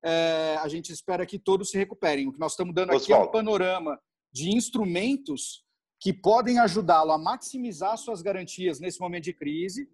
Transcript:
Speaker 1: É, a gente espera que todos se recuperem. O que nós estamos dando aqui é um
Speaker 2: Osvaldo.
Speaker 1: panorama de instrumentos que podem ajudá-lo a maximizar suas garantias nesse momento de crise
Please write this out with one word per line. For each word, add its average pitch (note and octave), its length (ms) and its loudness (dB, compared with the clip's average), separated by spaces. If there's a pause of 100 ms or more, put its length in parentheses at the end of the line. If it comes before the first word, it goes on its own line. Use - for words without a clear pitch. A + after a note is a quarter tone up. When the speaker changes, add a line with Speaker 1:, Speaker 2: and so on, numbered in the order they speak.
Speaker 1:
É, E3 560 2
a D#3 80 -4
gente E3 240 -10
espera F3+ 340 -4
que G3+ 120 -10
todos G3 320 0
se G3+ 60 -4
recuperem. D#3 520 0
O C3+ 40 -6
que C#3 60 -16
nós D#3 140 -2
estamos F3+ 220 -6
dando F#3 160 2
aqui - 220 4
é C#3 40 10
um A2+ 40 10
Speaker 2:
Osvaldo. - 120 2
Speaker 1:
panorama F#3 680 0 (320)
de D3 220 -4
instrumentos A3+ 1080 -2 (360)
que F#3+ 120 0
podem A#3+ 460 4
ajudá-lo E3+ 540 4
a D#3 60 4
maximizar A3 800 -4
suas G#3 240 -8
garantias F#3 560 -4
nesse - 220 -10
momento F3 240 -8
de E3 100 -8
crise F3+ 600 -6